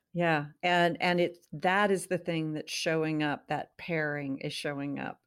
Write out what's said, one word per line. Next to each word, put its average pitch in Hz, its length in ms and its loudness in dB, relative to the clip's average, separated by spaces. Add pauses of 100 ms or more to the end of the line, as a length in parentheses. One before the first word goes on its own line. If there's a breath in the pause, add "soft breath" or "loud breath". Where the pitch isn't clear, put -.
(160)
Yeah. 160 300 2 (160)
And, 175 400 4
and 180 180 4
it, 175 180 2 (160)
that 190 360 2
is 185 160 2
the 175 140 0
thing 160 340 -2
that's - 180 -8
showing 156 520 0
up, 147 240 -2
that - 320 -4
pairing 147 600 -2
is 147 120 -4
showing 143 460 -4
up - 280 -8